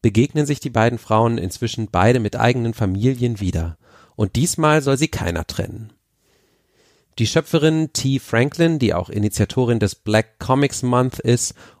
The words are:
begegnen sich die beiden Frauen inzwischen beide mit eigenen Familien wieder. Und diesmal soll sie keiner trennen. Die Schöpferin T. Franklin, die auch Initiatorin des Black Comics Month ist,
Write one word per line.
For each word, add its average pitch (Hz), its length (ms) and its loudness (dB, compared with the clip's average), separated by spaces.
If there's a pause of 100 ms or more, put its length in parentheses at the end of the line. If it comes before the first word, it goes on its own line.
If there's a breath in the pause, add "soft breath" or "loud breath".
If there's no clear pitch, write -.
begegnen 123 440 2
sich 143 140 -4
die 135 100 -8
beiden 117 300 0
Frauen 113 380 2
inzwischen 107 520 -6
beide 113 300 4
mit 107 160 -4
eigenen 117 380 0
Familien 117 680 0
wieder. 85 380 -4 (380 soft breath)
Und 104 200 -2
diesmal 151 460 2
soll 135 160 0
sie 151 100 0
keiner 87 400 -4
trennen. 104 460 -8 (1200)
Die 117 80 2
Schöpferin 160 680 0
T. 135 260 0
Franklin, 147 600 0
die 117 140 2
auch 87 160 -4
Initiatorin 107 720 0
des 104 160 0
Black - 420 -2
Comics 135 460 0
Month 123 360 0
ist, - 340 0 (260 loud breath)